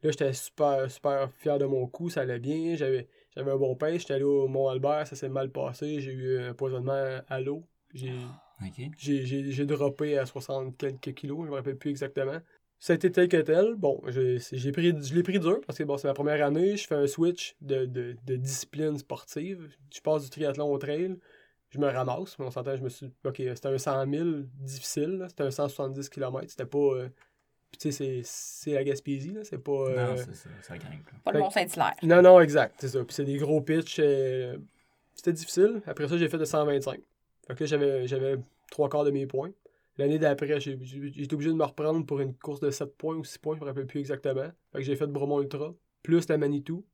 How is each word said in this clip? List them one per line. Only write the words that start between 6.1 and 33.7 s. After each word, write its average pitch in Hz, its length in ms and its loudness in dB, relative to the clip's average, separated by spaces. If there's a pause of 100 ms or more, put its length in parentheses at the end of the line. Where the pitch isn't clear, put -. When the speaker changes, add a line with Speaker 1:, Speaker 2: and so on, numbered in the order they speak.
Speaker 1:
eu 131 260 -2
un 123 120 -6
empoisonnement 131 800 -2
à 131 120 -4
l'eau. 143 240 -4 (300)
J'ai, 131 180 -8 (500)
Speaker 2:
Ok. 98 240 -8 (100)
Speaker 1:
j'ai, 135 300 -2
j'ai, 139 260 -4
j'ai 139 140 0
droppé 143 520 0
à 131 80 0
soixante 131 520 -8
quelques 131 360 -6
kilos. 147 300 -8
Je 151 60 -8
me 139 60 -4
rappelle 135 200 -4
plus 147 140 -6
exactement. 139 480 -4 (400)
Ça - 140 2
a 170 40 6
été 175 140 2
tel 180 180 4
que 175 100 4
tel. 170 360 4
Bon, 156 320 0
je, 127 320 0
c'est, 131 200 -8
j'ai 135 120 -2
pris, 170 220 4 (100)
je 135 120 -6
l'ai 175 80 4
pris 185 180 2
dur 175 260 2
parce - 120 -8
que, 160 60 0
bon, 143 120 0
c'est 139 120 -2
ma 135 60 2
première 147 320 2
année. 175 300 2
Je 202 100 -6
fais - 80 -2
un 143 120 4
switch 165 560 0
de, 135 240 0
de, 123 300 -6 (100)
de 131 100 -2
discipline 139 600 -4
sportive. 165 680 -10 (260)
Je - 80 -18
passe 151 240 0
du 127 60 -14
triathlon 147 400 -2
au 139 80 0
trail. 160 380 -4 (540)
Je 135 80 -10
me 143 100 4
ramasse, 131 500 -2
mais 139 80 -8
on 127 40 -6
s'entend, 131 260 -6
je 127 60 -6
me 131 60 -4
suis, 127 220 -12 (140)
OK, 135 140 -4
c'était 127 300 -6
un 135 100 0
cent 135 280 0
mille 151 480 -2
difficile, 139 640 -4
là. 185 100 -8
C'était - 140 -6
un 139 80 0
cent 143 180 -2
soixante-dix 139 400 -6
kilomètres, 135 420 -6
c'était - 140 -8
pas, 135 140 -2
euh, 131 300 2 (640)
puis - 60 -20
tu 151 120 -4
sais, - 20 -4
c'est, 135 320 -4
c'est - 500 -10
la 139 100 0
Gaspésie, 139 480 -4
là, 214 100 -10
c'est 151 160 -10
pas, 143 140 -4
euh, 131 380 0
Speaker 2:
Non, 127 60 -2
c'est 123 200 -8
ça, - 120 -20 (140)
ça 87 160 -16
grimpe, 135 140 -14 (200)
là. - 120 -20
Speaker 3:
Pas - 80 0
le 151 60 4
Speaker 1:
fait 147 60 4
Speaker 3:
Mont-Saint-Hilaire. 175 600 0
Speaker 1:
Non, 170 180 10
non, 180 180 12
exact, 147 380 4
c'est 135 100 -6
ça. 127 160 -2
Puis - 100 -14
c'est 143 100 -2
des 139 120 -2
gros 151 240 2
pitchs, 160 380 -2